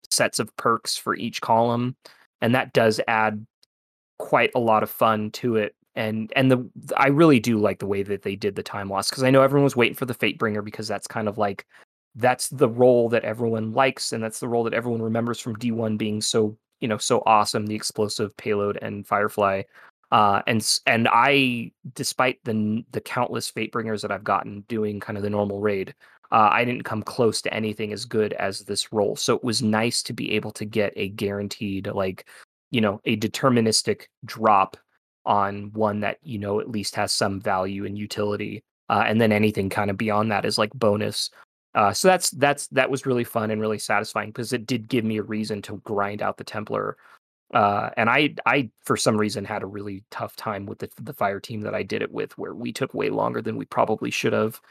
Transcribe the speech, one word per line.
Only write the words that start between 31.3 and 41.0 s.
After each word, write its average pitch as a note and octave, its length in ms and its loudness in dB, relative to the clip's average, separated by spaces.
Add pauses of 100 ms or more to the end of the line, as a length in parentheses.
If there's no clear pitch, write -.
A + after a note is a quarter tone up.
like, F#2+ 420 -4 (420)
you A#2+ 100 0
know, G#2 240 0
a A2 120 0
deterministic A2 880 0 (200)
drop G#2 520 2 (480)
on G2+ 480 0
one G#2+ 280 0
that, G#2 220 -4
you A2+ 160 -8
know, G2+ 200 -2
at - 120 -8
least G#2 240 -6
has G#2 180 -2
some G2 260 -2
value G2 460 -2
and G2+ 120 -8
utility. G#2 640 -6 (260)
Uh, G#2+ 160 4
and A2+ 160 4
then A2 100 6
anything G#2 380 2
kind G2+ 220 -2
of G2 60 -4
beyond G#2+ 340 0
that G2 140 0
is, G#2 120 -2
like, G#2+ 160 0
bonus. G#2+ 560 0 (460)